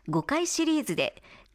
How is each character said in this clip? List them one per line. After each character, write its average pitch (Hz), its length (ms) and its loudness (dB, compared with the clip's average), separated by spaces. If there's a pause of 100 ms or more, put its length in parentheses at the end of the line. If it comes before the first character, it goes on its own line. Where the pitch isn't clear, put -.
五 160 140 0
回 339 240 0
シ 330 180 0
リ 311 180 2
ー 226 40 -4
ズ 175 100 -2
で、 - 280 -2 (320)